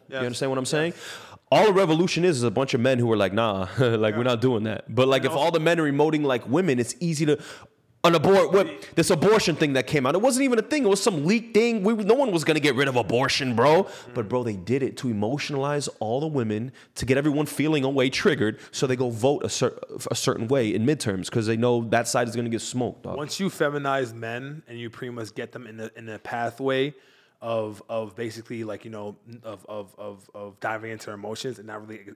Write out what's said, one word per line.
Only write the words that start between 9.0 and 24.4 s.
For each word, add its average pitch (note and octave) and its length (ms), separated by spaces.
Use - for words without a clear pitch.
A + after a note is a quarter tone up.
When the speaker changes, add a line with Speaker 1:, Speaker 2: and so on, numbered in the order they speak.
Speaker 2:
abortion F#3 440
thing C#3 200
that C3 120
came C#3+ 180
out, C#3 100
it F#3 60
wasn't B3+ 240
even B3 140
a G#3+ 40
thing. D4 220
It G3+ 40
was G3 140
some D#3+ 220
leaked A3+ 300
thing. A3+ 300
We, A3 100
no G#3+ 200
one C4+ 180
was D#3+ 120
gonna D#3 160
get C#3+ 140
rid C#3 140
of B2+ 80
abortion, B2 580
bro. D3+ 300
Speaker 1:
Mm. - 300
Speaker 2:
But, A2+ 140
bro, B2 140
they A2+ 140
did A2+ 260
it G#2+ 160
to C3 100
emotionalize C#3 800
all A2+ 200
the D#3+ 60
women, A#2+ 460
to B2 100
get B2+ 120
everyone D3 280
feeling C#3+ 380
a C3+ 60
way, C3 200
triggered, B2 480
so - 140
they B2+ 100
go B2 140
vote B2 340
a G#2 40
cer-, - 300
a - 60
certain A2+ 320
way A#2 260
in A2 100
midterms A2 460
'cause A2 160
they A2+ 120
know A#2+ 320
that A#2 180
side B2 180
is A2 80
gonna A#2+ 140
get A2+ 140
smoked, A#2+ 420
dog. F#2 120
Speaker 1:
Once D3 220
you F#3+ 100
feminize C#3 640
men B2 540